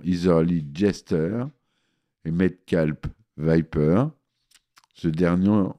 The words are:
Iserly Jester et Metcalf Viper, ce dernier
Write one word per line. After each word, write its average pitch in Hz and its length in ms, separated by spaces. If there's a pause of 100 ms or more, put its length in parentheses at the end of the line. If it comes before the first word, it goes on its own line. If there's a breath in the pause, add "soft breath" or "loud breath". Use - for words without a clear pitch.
Iserly 85 680
Jester 95 680 (800)
et 80 80
Metcalf 82 640 (400)
Viper, 80 680 (880)
ce - 160
dernier 92 540 (160)